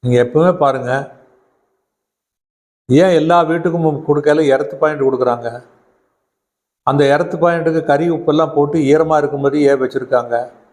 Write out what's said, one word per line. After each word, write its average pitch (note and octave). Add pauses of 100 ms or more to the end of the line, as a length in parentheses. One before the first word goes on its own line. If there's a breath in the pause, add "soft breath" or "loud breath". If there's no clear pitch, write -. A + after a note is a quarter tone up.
நீங்க B2
எப்பவுமே D3+
பாருங்க, C3 (2000)
ஏன் E3+
எல்லா D#3+
வீட்டுக்கும் D#3+
கொடுக்கல D3 (100)
எர்த் B2+
பாயிண்ட் D3+
கொடுக்குறாங்க? B2 (1400)
அந்த C#3+ (140)
எர்த் E3+
பாயிண்ட்டுக்கு E3
கறி D#3
உப்பெல்லாம் D#3
போட்டு D3 (140)
ஈரமா D#3
இருக்கும்போது C#3+
ஏன் C3+
வச்சிருக்காங்க? B2 (360)